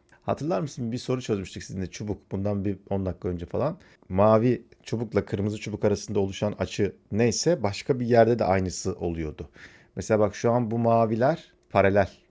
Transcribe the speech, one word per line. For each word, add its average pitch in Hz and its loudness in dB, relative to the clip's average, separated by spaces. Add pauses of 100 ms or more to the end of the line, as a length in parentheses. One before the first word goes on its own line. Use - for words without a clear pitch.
(220)
Hatırlar 156 -4
mısın? 127 -6
Bir 123 -4
soru 127 -4
çözmüştük 98 -4
sizinle, 95 -6
çubuk. 104 -10
Bundan 101 -2
bir 101 -2 (140)
on 98 -2
dakika 90 -6
önce 87 -6
falan. 139 -4 (300)
Mavi 110 4 (180)
çubukla 104 -2
kırmızı 104 -2
çubuk 104 -6
arasında 101 0
oluşan 98 -2
açı 95 -2 (200)
neyse 120 2
başka 113 -2
bir 120 -4
yerde 117 6
de 107 0
aynısı 92 0
oluyordu. 82 -6 (480)
Mesela 104 2
bak, 104 0
şu 120 0
an 120 0
bu 117 -2
maviler 117 2 (180)
paralel. 98 4 (200)